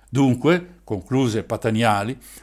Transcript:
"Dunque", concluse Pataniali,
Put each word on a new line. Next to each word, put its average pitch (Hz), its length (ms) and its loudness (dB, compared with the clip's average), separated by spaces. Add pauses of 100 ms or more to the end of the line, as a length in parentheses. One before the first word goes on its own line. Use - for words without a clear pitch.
"Dunque", 139 720 2
concluse 113 600 -2
Pataniali, 110 760 -2 (240)